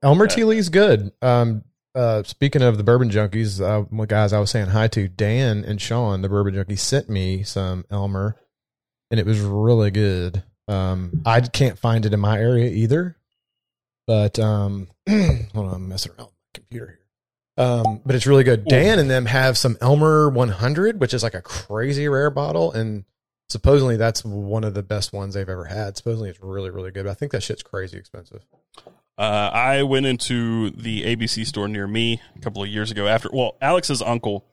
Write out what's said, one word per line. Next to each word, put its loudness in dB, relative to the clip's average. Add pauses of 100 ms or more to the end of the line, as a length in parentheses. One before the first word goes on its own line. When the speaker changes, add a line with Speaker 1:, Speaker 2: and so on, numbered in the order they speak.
Speaker 1:
Elmer 6
Speaker 2:
Uh, 2
Speaker 1:
T. 2
Lee's 2
good. 4
Um, 2 (300)
uh, 0
speaking 0
of 6
the 0
bourbon 4
junkies, 0
uh, 0
one -6
of -8
the 0
guys 4
I 2
was 2
saying 0
hi 2
to, -2
Dan 0
and -4
Sean, -2
the -2
bourbon 0
junkies, -4
sent -2
me -2
some -4
Elmer, -2 (760)
and 0
it 0
was 2
really 2
good. 0 (260)
Um, -2
I 4
can't 0
find 0
it 2
in 2
my 2
area 2
either, 0 (920)
but, 2
um, -2 (100)
<clears throat> -10
hold 0
on, -6
I'm -10
messing -10
around -20
with -20
my -20
computer -16
here. -20 (580)
Um, 0
but 0
it's 0
really 8
good. 4
Speaker 2:
Ooh. -10
Speaker 1:
Dan 4
and 2
them 0
have 2
some 0
Elmer 4
one 0
hundred, -2
which 0
is, -2
like, -4
a -10
crazy -6
rare 2
bottle, -2
and -6 (440)
supposedly 2
that's 0
one -4
of -4
the -4
best -6
ones -8
they've -6
ever -10
had. -8
Supposedly -6
it's -16
really, -8
really -10
good. -8
I -6
think -8
that -4
shit's -8
crazy -10
expensive. -20 (720)
Speaker 2:
Uh, 0
I 2
went 0
into -2
the -6
A 0
B -4
C -4
store -4
near -6
me -2 (160)
a -20
couple -8
of -6
years -4
ago. -4
After, 0
well, -2
Alex's 0
uncle -4